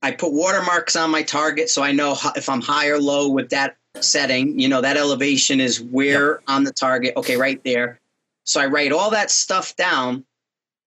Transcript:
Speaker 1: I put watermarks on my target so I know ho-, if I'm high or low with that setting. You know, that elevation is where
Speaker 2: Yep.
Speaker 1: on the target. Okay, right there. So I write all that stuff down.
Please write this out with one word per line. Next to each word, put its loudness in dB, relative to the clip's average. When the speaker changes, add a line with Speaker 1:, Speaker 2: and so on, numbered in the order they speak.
Speaker 1:
I -2
put -2
watermarks 0
on 0
my 0
target -2
so 0
I 0
know 2
ho-, -2
if -6
I'm -2
high 0
or 2
low 2
with -2
that -2
setting. 0
You 2
know, 2
that 2
elevation 2
is 0
where 2
Speaker 2:
Yep. -4
Speaker 1:
on 2
the -2
target. -2
Okay, -2
right 0
there. -2
So 0
I 2
write 0
all 2
that 0
stuff -2
down. -2